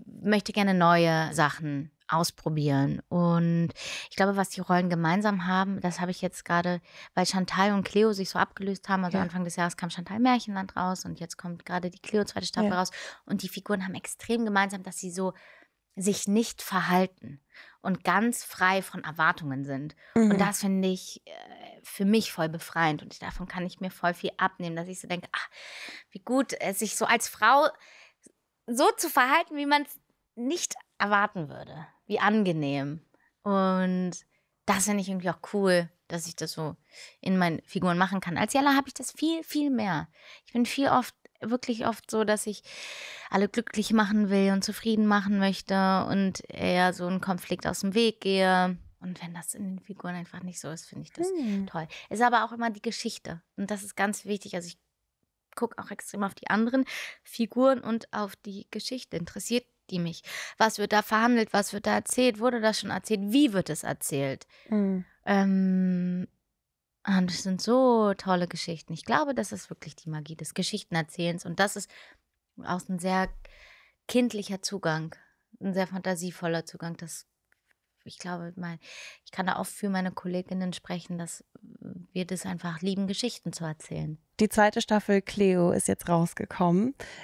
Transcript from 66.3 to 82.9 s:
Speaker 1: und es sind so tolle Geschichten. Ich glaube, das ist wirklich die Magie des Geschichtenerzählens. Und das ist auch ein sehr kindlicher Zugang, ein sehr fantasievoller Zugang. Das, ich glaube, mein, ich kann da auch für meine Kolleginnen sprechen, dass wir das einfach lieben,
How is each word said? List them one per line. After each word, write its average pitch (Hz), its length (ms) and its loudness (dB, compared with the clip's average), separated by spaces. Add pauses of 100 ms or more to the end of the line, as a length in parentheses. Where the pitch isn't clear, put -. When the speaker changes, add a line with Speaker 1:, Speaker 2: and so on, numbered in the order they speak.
Speaker 1:
und 185 260 4
es 165 120 -6
sind 185 180 -2
so 233 540 4
tolle 180 320 0
Geschichten. 165 460 -8
Ich 160 120 -10
glaube, 285 280 2
das 233 180 -4
ist 196 180 -10
wirklich - 260 -14
die - 140 -12
Magie 151 260 -8
des - 180 -10
Geschichtenerzählens. 175 920 -4
Und 170 140 -2
das 196 160 2
ist - 140 -10 (760)
auch 180 260 -4
ein 185 100 -4
sehr 185 300 0 (800)
kindlicher 220 540 0
Zugang, 160 540 -4 (460)
ein 190 120 -2
sehr 185 140 0
fantasievoller 175 800 -4
Zugang. 170 320 -12
Das, - 300 -14 (760)
ich - 160 -18
glaube, 175 380 -8
mein, 170 220 -10 (440)
ich - 80 -20
kann 185 160 -4
da 180 80 2
auch 190 100 -4
für - 240 -4
meine 185 220 0
Kolleginnen 180 640 -4
sprechen, 175 440 -8
dass 170 280 -10 (640)
wir 185 140 -4
das 180 200 -6
einfach 170 360 -6
lieben, 190 260 0